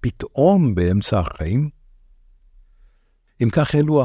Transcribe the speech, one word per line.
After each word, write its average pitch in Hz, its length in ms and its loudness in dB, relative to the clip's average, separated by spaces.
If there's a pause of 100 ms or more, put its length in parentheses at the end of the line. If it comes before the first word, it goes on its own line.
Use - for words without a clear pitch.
פתאום 143 720 0
באמצע 92 460 0
החיים? 98 500 -4 (1700)
אם 110 100 2
כך, 151 220 -2
אלו 151 300 2